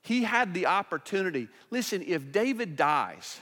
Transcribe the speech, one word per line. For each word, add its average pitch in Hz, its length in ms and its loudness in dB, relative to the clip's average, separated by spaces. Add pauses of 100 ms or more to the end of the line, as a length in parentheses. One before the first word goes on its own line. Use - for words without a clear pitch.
He 240 200 2
had 220 300 2
the 170 140 0
opportunity. 175 800 0 (220)
Listen, 214 320 -2
if 143 280 -2
David 220 440 0
dies 139 680 0